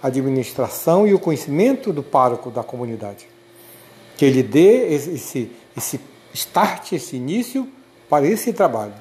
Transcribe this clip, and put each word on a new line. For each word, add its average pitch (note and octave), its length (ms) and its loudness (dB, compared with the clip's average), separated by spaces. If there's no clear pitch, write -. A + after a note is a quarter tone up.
a C#3 60 -2
administração C3+ 960 0
e G3+ 80 4
o F#3+ 60 2
conhecimento F#3 720 0
do C#3+ 100 -4
pároco B2 480 0
da A#2 140 -6
comunidade. A2+ 640 -10
Que - 80 2
ele C3 180 6
dê E3+ 520 4
esse, C#3+ 180 -2
esse, B2 400 -8
esse B2+ 240 -10
start, - 600 -2
esse C#3 240 -8
início A3+ 500 -4
para D3 160 4
esse G#3+ 280 0
trabalho. A2 480 0